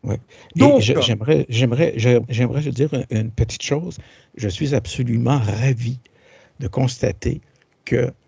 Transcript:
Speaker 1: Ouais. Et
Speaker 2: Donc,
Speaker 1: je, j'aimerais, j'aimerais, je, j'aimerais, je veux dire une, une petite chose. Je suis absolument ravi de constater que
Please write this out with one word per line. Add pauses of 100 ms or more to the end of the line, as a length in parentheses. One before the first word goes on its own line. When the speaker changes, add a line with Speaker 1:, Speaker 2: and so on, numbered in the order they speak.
Speaker 1:
Ouais. (360)
Et
Speaker 2:
Donc,
Speaker 1:
je,
j'aimerais,
j'aimerais,
je,
j'aimerais,
je
veux
dire
une,
une
petite
chose. (380)
Je
suis
absolument
ravi (640)
de
constater (440)
que (160)